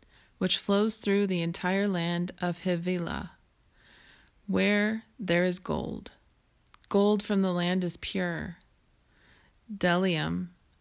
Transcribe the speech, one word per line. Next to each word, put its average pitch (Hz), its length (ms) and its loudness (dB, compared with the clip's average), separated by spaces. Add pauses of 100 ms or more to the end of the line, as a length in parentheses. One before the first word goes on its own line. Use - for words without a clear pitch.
(380)
which 180 200 0
flows 208 380 2
through 202 320 2
the 180 140 0
entire 180 440 0
land 175 540 -2
of 175 200 -2
Havilah, 175 720 -4 (1160)
where 208 560 2 (160)
there 175 240 2
is 180 160 0
gold. - 520 -6 (760)
Gold 202 340 4
from 196 200 0
the 190 100 2
land 175 320 0
is 175 140 -4
pure. 170 580 -6 (1120)
Bdellium 180 800 0 (340)